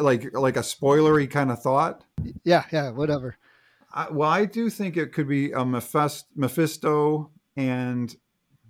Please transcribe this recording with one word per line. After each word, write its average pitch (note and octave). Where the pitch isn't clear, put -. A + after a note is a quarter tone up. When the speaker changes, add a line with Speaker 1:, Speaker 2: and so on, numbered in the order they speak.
Speaker 1:
like, B2+
like C3
a A#2+
spoilery D3
kind C#3
of A#2
thought? C#3+
Speaker 2:
Y-, -
yeah, E3
yeah, C#3+
whatever. C3
Speaker 1:
I, -
well, D3+
I F#3
do A3+
think F#3
it D3+
could C#3+
be C#3
a C3
Mephist-, B2+
Mephisto, D3+
and B2+